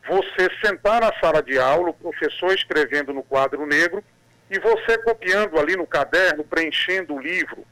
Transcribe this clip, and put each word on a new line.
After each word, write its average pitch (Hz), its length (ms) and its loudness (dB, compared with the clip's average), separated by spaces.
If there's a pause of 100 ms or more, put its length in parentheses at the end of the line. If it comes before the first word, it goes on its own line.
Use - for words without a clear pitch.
você 185 420 0 (140)
sentar 208 360 2
na 220 200 2
sala 156 200 4
de 135 200 -2
aula, 156 300 2
o - 40 -10
professor 170 580 -4
escrevendo 147 640 -2
no 135 80 -8
quadro 135 440 0
negro, 165 360 0 (480)
e 190 80 -4
você 220 400 2
copiando 202 640 0
ali 165 160 0
no 170 100 -4
caderno, 151 560 0
preenchendo 165 720 -2
o 139 60 -8
livro. 160 500 -6